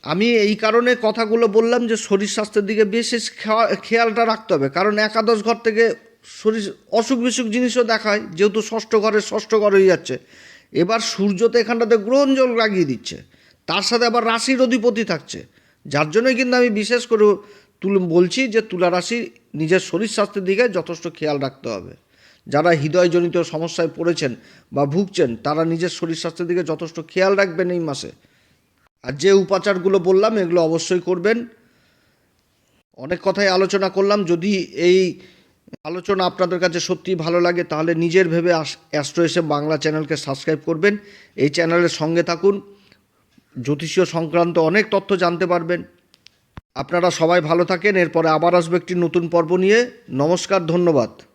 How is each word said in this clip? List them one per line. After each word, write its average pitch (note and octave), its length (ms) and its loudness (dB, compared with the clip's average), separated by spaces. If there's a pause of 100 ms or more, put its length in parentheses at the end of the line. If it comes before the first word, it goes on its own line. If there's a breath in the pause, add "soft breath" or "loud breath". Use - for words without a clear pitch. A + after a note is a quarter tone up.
আমি F3+ 280 -2
এই G#3+ 240 2
কারণে A#3 480 2
কথাগুলো A3+ 460 0
বললাম A#3 380 2
যে A3 100 -2
শরীর G3+ 320 -2
স্বাস্থ্যের G#3 380 -2
দিকে G#3+ 180 2
বিশেষ A3+ 460 -2
খেয়া-, A3 520 0
খেয়ালটা A3+ 440 0
রাখতে A3 280 -2
হবে, C#3 140 0
কারণ G3+ 300 0
একাদশ G#3+ 440 0
ঘর A3 120 0
থেকে A3 400 0 (300)
শরীর G#3+ 480 -2 (200)
অসুখ A#3 260 0
বিসুখ A#3+ 280 -2
জিনিসও A#3+ 380 0
দেখায়, G#3+ 360 0 (140)
যেহেতু G#3 280 0
ষষ্ঠ A3 340 -4
ঘরে, G#3 240 2
ষষ্ঠ G#3 340 -4
ঘর G#3 180 4
হয়ে F#3+ 140 6
যাচ্ছে। D#3+ 320 0 (540 loud breath)
এবার G3 280 0
সূর্য G3+ 480 0
তো A3+ 100 2
এখানটাতে A3+ 380 2
গ্রহণযোগ C4 600 2
লাগিয়ে G#3 280 0
দিচ্ছে, - 380 -8 (440 soft breath)
তার F3+ 160 -4
সাথে A#3+ 240 0
আবার A#3 200 0
রাশির A#3 360 0
অধিপতি A#3 420 2
থাকছে, D#3 420 -8 (400 soft breath)
যার D3 240 -2
জন্যই A#3+ 240 2
কিন্তু B3 220 0
আমি B3 140 4
বিশেষ G#3+ 360 -2
করে G#3 300 4 (440 loud breath)
তুল-, G3 200 0
বলছি F3+ 480 0
যে A3 120 0
তুলা F#3 300 -2
রাশি F3+ 400 -4 (240)
নিজের D#3+ 260 0
শরীর G3 280 -4
স্বাস্থ্যের G3+ 360 -4
দিকে G3 240 2
যথেষ্ট F3 460 -6
খেয়াল D3 240 -4
রাখতে C3+ 300 -8
হবে। F#2 260 -10 (520 soft breath)
যারা D#3 240 2
হৃদয়জনিত E3+ 720 2
সমস্যায় D#3+ 540 -4
পড়েছেন D#3+ 380 -2 (380 loud breath)
বা C#3 120 0
ভুগছেন, D3+ 520 -2
তারা D3+ 280 -2
নিজের E3 240 -2
শরীর E3 260 -6
স্বাস্থ্যের E3 340 -8
দিকে F3 160 -2
যথেষ্ট D#3+ 440 -8
খেয়াল F#3+ 260 0
রাখবেন F#3 360 0
এই F3+ 80 -2
মাসে। D3+ 320 -6 (920)
আর B2 100 -8
যে D3+ 200 2
উপাচারগুলো F#3+ 680 2
বললাম, F#3+ 400 2
এগুলো F3 240 2
অবশ্যই E3 380 0
করবেন। G3 460 -2 (1500)
অনেক D#3 260 -6
কথাই F#3+ 260 0
আলোচনা F#3+ 400 2
করলাম। G3 360 0
যদি F3 280 0 (220)
এই F3+ 440 2 (680 soft breath)
আলোচনা F#3 400 -4
আপনাদের F3+ 340 -2
কাছে E3+ 220 -2
সত্যিই F#3 340 -4
ভালো E3+ 260 0
লাগে, F3 240 0
তাহলে D#3+ 300 -2
নিজের E3+ 340 2
ভেবে E3+ 240 0
আস-, D#3 240 -2 (140)
অ্যাস্ট্রো D3+ 340 -2
এস E3 120 0
এম E3 120 0
বাংলা D3 280 -2
চ্যানেলকে D3+ 400 -2
সাবস্ক্রাইব C#3+ 500 -4
করবেন, E3+ 300 0 (400 loud breath)
এই C#3 120 2
চ্যানেলের E3+ 400 2
সঙ্গে E3 340 -2
থাকুন, F3 380 0 (1040 soft breath)
জ্যোতিষীয় D3+ 440 0
সংক্রান্ত E3+ 520 -2
অনেক F3+ 320 2
তথ্য G3 260 -2
জানতে F3 300 -2
পারবেন। E3+ 360 -2 (920)
আপনারা E3+ 360 0
সবাই E3+ 300 2
ভালো E3 240 2
থাকেন। F#3+ 320 0
এরপরে E3+ 320 2
আবার D#3+ 260 4
আসবে E3+ 220 2
একটি F3 180 -4
নতুন E3+ 340 0
পর্ব E3+ 280 2
নিয়ে। A3 340 2 (200)
নমস্কার, E3+ 560 0
ধন্যবাদ। E3 440 2 (240)